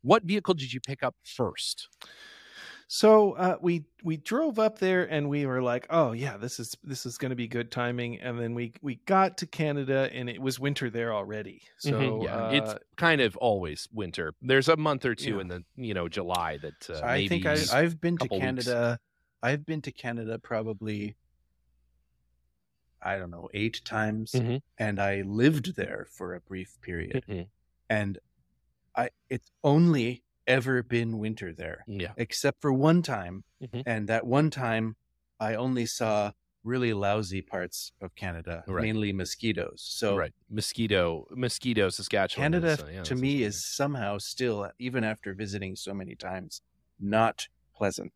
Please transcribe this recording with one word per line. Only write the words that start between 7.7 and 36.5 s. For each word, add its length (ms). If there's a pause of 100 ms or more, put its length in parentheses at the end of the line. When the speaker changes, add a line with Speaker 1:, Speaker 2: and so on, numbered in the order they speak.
Speaker 2:
timing." 500
And 180
then 160
we, 280
we 140 (100)
got 320
to 80
Canada 680
and 160
it 140
was 180
winter 300
there 240
already. 480 (160)
So, 140
Speaker 1:
Mm-hmm, 320
yeah. 120
Speaker 2:
uh, 160
Speaker 1:
It's 220 (220)
kind 260
of 160
always 520
winter. 520
There's 260
a 80
month 300
or 80
two 220
Speaker 2:
Yeah. 40
Speaker 1:
in 80
the, 160 (100)
you 200
know, 160
July 480
that, 320
uh, 100
Speaker 3:
So 20
I 260
think 160
Speaker 1:
maybe 160 (120)
Speaker 3:
I, 80
I've 180
been 200
to 80
Speaker 1:
couple 140
weeks. 40 (220)
Speaker 3:
Canada. 340 (420)
I've 220
been 180
to 100
Canada 460
probably, 800 (1800)
I 180
don't 120
know, 240
eight 300
times, 480
Speaker 1:
Mm-hmm. 240 (220)
Speaker 3:
and 220
I 220
lived 540
there 340
for 240
a 60
brief 400
period. 480
Speaker 1:
Mm-hmm. 140 (460)
Speaker 3:
And 300 (800)
I, 140 (200)
it's 200 (120)
only 600 (220)
ever 360
been 360
winter 340
there, 340
Speaker 1:
Yeah. 300
Speaker 3:
except 440
for 120
one 300
time. 420 (180)
Speaker 1:
Mm-hmm. 240
Speaker 3:
And 220
that 180
one 240
time, 460 (420)
I 160
only 320
saw 460 (320)